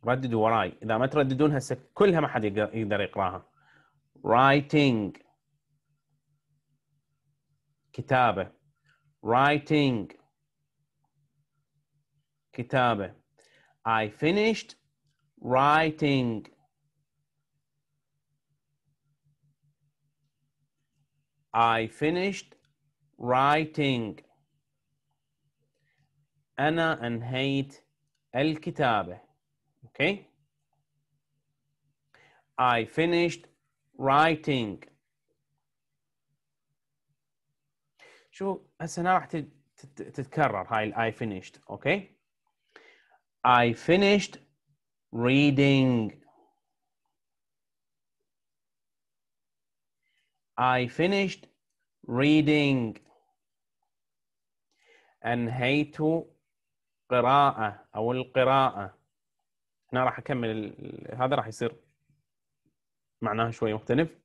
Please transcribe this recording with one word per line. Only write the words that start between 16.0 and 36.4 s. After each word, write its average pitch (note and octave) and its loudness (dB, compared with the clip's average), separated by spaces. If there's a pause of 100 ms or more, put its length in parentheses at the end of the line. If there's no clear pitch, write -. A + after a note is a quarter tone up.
I A2+ 2
finished F3+ -4 (600)
writing. C3+ 0 (2250)
أنا D#3 -2
أنهيت C3 -4 (540)
الكتابة. C3 -2 (600)
أوكي؟ F3 -4 (2250)
I A#2+ 2
finished E3+ -2 (560)
writing. C3+ 0 (3500)